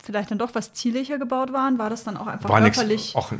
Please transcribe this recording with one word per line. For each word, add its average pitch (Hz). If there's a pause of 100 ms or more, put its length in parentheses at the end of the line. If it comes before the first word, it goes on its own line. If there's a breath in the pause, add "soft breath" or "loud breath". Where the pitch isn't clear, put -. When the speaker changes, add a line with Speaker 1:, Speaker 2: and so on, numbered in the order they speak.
Speaker 1:
vielleicht 208
dann 208
doch 233
was -
zierlicher 262
gebaut 262
waren, 269
war 214
das 233
dann 208
auch 220
einfach -
Speaker 2:
War 104
nix, 107
Speaker 1:
körperlich? 220
Speaker 2:
auch -